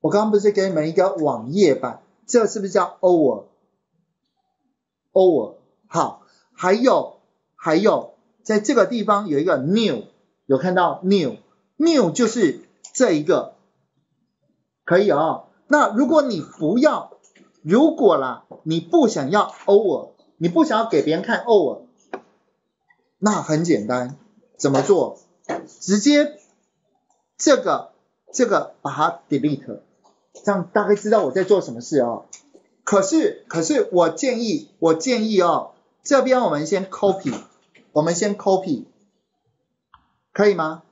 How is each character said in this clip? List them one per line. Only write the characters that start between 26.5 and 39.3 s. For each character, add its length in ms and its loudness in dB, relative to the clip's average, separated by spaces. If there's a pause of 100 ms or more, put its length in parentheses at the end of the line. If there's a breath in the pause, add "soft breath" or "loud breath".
这 200 2
个， 340 -4 (420)
这 140 0
个 340 -2
把 120 -8
它 360 -2
delete， 520 -4 (520)
这 200 -4
样 200 -4
大 140 0
概 80 4
知 160 -4
道 140 4
我 80 -2
在 120 0
做 160 4
什 140 -10
么 80 -14
事 180 0
哦。 240 -2 (600)
可 180 2
是， 460 -2
可 140 -4
是 300 0
我 160 4
建 340 -4
议， 360 -6
我 160 2
建 360 -2
议 120 2
哦， 300 -2 (300)
这 200 2
边 180 2
我 80 0
们 180 -4
先 200 -4
copy， 480 -2 (580)
我 80 0
们 140 0
先 220 -4
copy， 480 -2 (1500)